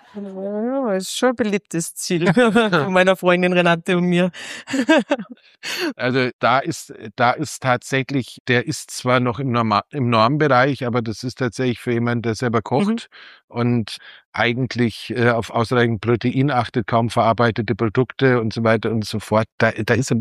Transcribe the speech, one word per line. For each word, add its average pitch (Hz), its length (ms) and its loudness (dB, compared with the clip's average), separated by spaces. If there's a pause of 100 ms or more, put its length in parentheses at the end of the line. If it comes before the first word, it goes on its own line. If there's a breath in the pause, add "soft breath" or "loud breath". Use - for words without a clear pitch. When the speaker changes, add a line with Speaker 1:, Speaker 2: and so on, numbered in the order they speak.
(140)
Speaker 1:
Ja, 208 800 -4
ist 190 220 -4
schon 247 140 0
ein 233 60 -4
beliebtes 190 580 -4
Ziel 175 320 -2
<laughs> 185 80 4
von 208 580 2
meiner 185 220 4
Freundin 180 380 2
Renate 175 460 2
und 180 60 0
mir. 180 280 2 (340 loud breath)
<laughs> 269 460 2 (840 loud breath)
Speaker 2:
Also 127 420 0
da 123 220 4
ist, 151 340 -8 (220)
da 120 160 4
ist - 300 -8
tatsächlich, 131 840 -2
der 123 220 2
ist - 240 -10
zwar 127 260 0
noch 123 220 -2
im 139 100 -4
Norma-, 110 400 0
im 131 180 -2
Normbereich, 127 760 2
aber 120 160 -2
das 110 220 -8
ist 127 140 -8
tatsächlich 127 420 -2
für 123 120 -6
jemanden, 117 300 0
der 110 140 -2
selber 113 260 0
kocht 147 260 0
Speaker 1:
Mhm. - 720 -8
Speaker 2:
und 120 360 0 (360 loud breath)
eigentlich, 117 800 -2
äh, 117 200 2
auf 117 200 -2
ausreichend 117 500 0
Protein 123 520 0
achtet, 120 340 -2
kaum 117 240 0
verarbeitete 113 640 2
Produkte 123 680 0
und 110 120 -2
so 113 100 -4
weiter 113 300 2
und 113 120 -2
so - 140 -6
fort. 107 300 0 (100)
Da, 113 140 4
da 117 220 0
ist 127 180 0
ein, 117 80 2